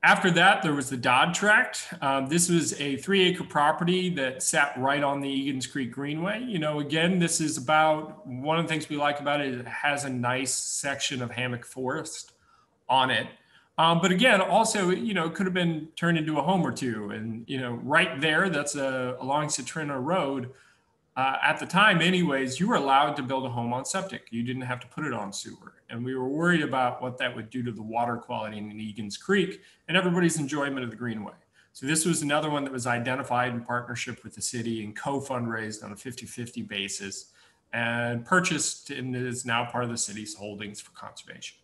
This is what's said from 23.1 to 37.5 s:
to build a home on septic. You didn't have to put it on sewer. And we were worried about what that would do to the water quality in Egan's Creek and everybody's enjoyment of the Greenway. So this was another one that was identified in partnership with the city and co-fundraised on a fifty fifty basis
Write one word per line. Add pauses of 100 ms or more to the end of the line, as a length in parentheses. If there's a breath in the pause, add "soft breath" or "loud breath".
to
build
a
home
on
septic.
You
didn't
have
to
put
it
on
sewer. (160)
And
we
were
worried
about
what
that
would
do
to
the
water
quality
in
Egan's
Creek (260 soft breath)
and
everybody's
enjoyment
of
the
Greenway. (380 soft breath)
So
this
was
another
one
that
was
identified
in
partnership
with
the
city
and
co-fundraised
on
a
fifty
fifty
basis (420 soft breath)